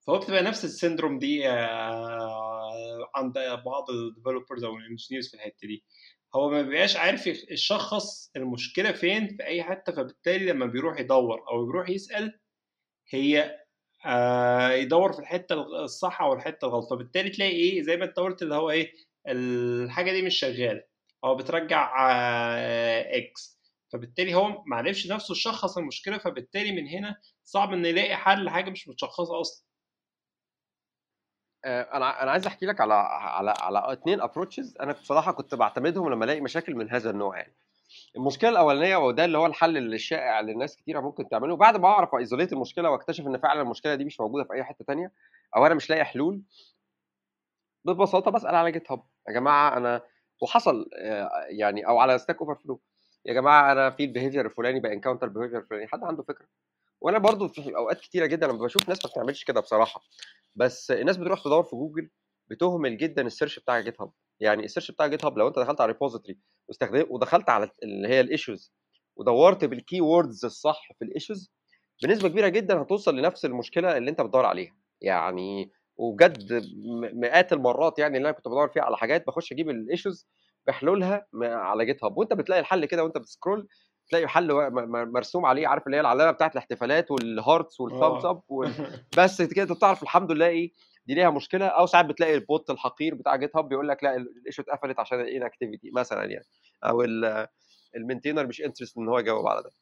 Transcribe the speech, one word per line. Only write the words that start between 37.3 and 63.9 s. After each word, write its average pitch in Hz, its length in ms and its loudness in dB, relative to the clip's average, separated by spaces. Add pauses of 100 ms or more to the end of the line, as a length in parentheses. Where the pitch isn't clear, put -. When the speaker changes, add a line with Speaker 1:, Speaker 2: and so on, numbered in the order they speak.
Speaker 2:
يعني. - 180 -14 (600)
المشكلة 139 340 2
الأولانية، 175 460 4
وده 143 280 4
اللي 160 140 2
هو 165 80 4
الحل 165 300 2
اللي 113 200 -2
الشائع 117 440 -2
اللي 107 120 -4
الناس 131 240 -6
كتيرة 156 240 -6
ممكن 139 280 -8
تعمله، 139 280 -2
بعد 208 200 8
ما 180 120 6
أعرف 196 260 6
isolate 127 380 -2
المشكلة 165 380 -2
واكتشف 143 360 -4
إن 131 120 -4
فعلًا 147 240 2
المشكلة 135 320 -2
دي 139 100 -4
مش 151 160 -10
موجودة 123 240 -2
في - 100 -10
أي 127 100 -4
حتة 131 200 -16
تانية، 165 280 -6 (440)
أو 127 100 8
أنا 165 80 6
مش 151 160 -2
لاقي 156 140 2
حلول، 175 380 -4 (1400)
ببساطة 185 460 2
بسأل - 240 0
على 170 260 4
GitHub، 131 200 -8 (280)
"يا 107 40 -8
جماعة 143 440 4
أنا"، 120 260 0 (400)
وحصل، 139 520 2
آه، 101 360 -6 (180)
يعني، 101 380 0
أو 120 120 6
على 127 200 6
Stack 165 160 -2 (120)
Overflow، 139 300 -8 (500)
"يا 120 60 -4
جماعة 139 400 6
أنا 135 180 4
في 143 220 -2
الbehavior 135 320 -2
الفلاني 123 360 -2
بانكاونتر 117 480 -4
الbehavior 117 280 -6
الفلاني، 107 300 -8
حد 233 180 -8
عنده 165 180 -6
فكرة؟" - 240 -12 (540)
وأنا 185 180 2
برضو 202 300 4
في 139 280 -8
أوقات 117 240 -2
كتيرة 170 260 -2
جدًا 160 200 0
لما 123 180 -2
بشوف - 240 -2
ناس 190 160 -4
ما 131 60 -8
بتعملش 131 340 -6
كده 110 160 -2
بصراحة، 110 420 0 (520)
بس 123 360 -2
الناس 135 260 0
بتروح 185 260 -4
تدور 151 200 4
في 165 140 -6
جوجل، 151 340 -8 (400)
بتهمل 151 460 0
جدًا 147 300 -2
السيرش - 320 -4
بتاع 120 260 -2
GitHub. 110 240 -10 (320)